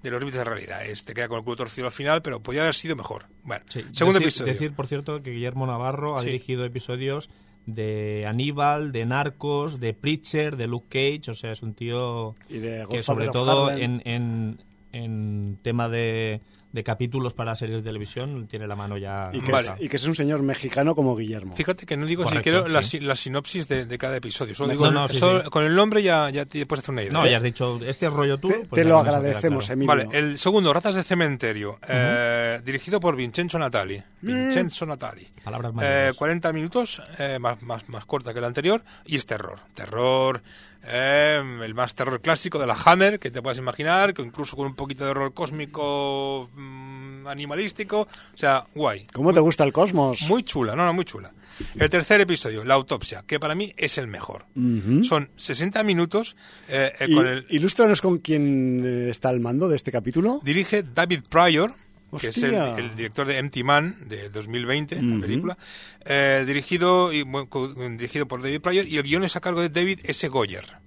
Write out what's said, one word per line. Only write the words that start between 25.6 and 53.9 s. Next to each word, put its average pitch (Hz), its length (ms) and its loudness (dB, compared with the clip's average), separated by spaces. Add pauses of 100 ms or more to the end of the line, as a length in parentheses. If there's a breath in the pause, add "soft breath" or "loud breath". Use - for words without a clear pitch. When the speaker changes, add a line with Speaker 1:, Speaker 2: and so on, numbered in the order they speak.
Speaker 1:
el 160 100 2
nombre 214 260 6
ya, 160 280 4
ya 139 160 -2
te 143 200 -4
puedes 139 200 -4
hacer 139 80 -6
una 120 100 -2
idea, 98 100 -4
Speaker 2:
No, 160 120 4
Speaker 1:
¿eh? 123 60 6
Speaker 2:
ya 120 60 4
has 117 60 0
dicho, 120 420 -2
"Este 135 200 -4
es 151 80 0
rollo 139 240 2
tú", 175 100 -4
Speaker 3:
Te, 190 120 2
Speaker 2:
pues 208 100 -10 (120)
Speaker 3:
te - 20 6
Speaker 2:
ya 165 60 6
Speaker 3:
lo 165 60 10
Speaker 2:
con 156 120 8
eso - 40 4
queda 143 60 4
Speaker 3:
agradecemos, 139 480 0
Speaker 2:
claro. 135 80 -4
Speaker 3:
Emilio. 135 140 2 (200)
Speaker 1:
Vale, 131 120 0
el 147 180 0
segundo, 185 360 4
Ratas 190 220 2
de 190 80 0
Cementerio, 120 680 0
Speaker 2:
Ujú. - 80 -14 (100)
Speaker 1:
eh, 120 720 2
dirigido 135 380 -2
por 165 160 2
Vincenzo 165 420 -2
Natali. 101 380 0 (240)
Speaker 3:
Mm. 180 60 -12
Speaker 1:
Vincenzo 254 580 0
Natali. 127 420 -10 (160)
Speaker 2:
Palabras 117 280 -6
Speaker 1:
Eh, 113 40 -8
Speaker 2:
mayores. 135 400 2
Speaker 1:
cuarenta 165 380 0
minutos, 175 480 -2 (180)
eh, 139 200 -4
más, 117 220 -2
más, 117 260 -10
más 113 180 -14
corta 120 280 -4
que 120 80 -4
la 120 60 -2
anterior, 165 360 0 (220 loud breath)
y 156 100 -4
es 131 120 -2
terror. 98 320 -8 (160)
Terror, 127 640 0 (420 loud breath)
eh, 143 580 2 (220)
el 110 120 -8
más 123 180 -2
terror 127 260 -2
clásico 160 400 0
de 139 60 0
la 113 180 0
Hammer, 190 360 8
que 160 100 -6
te 123 140 -6
puedas 131 160 -4
imaginar, 165 560 2
que 139 80 -6
incluso - 340 -8
con 139 80 -4
un 135 100 -6
poquito 139 300 -6
de 135 60 0
horror 135 240 -2
cósmico, 143 1200 -4
mm, 135 720 -16
animalístico, 180 760 -4
o - 360 -10
sea, 135 360 4
guay. 117 400 -2
Speaker 3:
¿Cómo 147 200 4
te 170 60 8
gusta 156 240 6
el 139 80 4
cosmos? 151 520 2
Speaker 1:
Muy 208 200 2
chula, 120 320 -2
no, 175 100 2
no, 170 80 4
muy 180 120 0
chula. - 260 -14 (440 loud breath)
El 151 140 4
tercer 180 320 6
episodio, 123 420 0
La 131 100 4
Autopsia, 123 520 0
que 147 140 -2
para 151 160 -2
mí 202 220 -4
es 151 220 -2